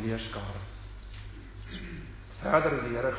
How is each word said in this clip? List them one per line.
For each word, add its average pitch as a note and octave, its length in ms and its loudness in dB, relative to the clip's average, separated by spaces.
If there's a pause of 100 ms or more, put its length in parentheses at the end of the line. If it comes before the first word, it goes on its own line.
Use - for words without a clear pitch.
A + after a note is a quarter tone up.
leerskare. G2+ 560 -2 (1800)
Verder D3+ 400 6
het A#2 80 0
die A#2 100 0
Here B2+ 220 4